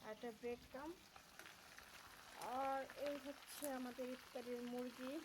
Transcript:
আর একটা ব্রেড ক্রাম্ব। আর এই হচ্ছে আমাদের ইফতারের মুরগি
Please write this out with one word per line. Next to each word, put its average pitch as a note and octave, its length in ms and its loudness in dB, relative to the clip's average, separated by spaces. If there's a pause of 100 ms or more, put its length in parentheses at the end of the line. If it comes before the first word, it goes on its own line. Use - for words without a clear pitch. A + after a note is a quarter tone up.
আর A3 120 -4
একটা A#3+ 140 -2 (100)
ব্রেড A#3+ 220 2 (100)
ক্রাম্ব। D4+ 240 -2 (1600)
আর C4+ 200 8 (280)
এই D4 80 6 (100)
হচ্ছে - 380 -4 (160)
আমাদের B3+ 260 0 (100)
ইফতারের B3 440 -2 (120)
মুরগি B3 420 0 (120)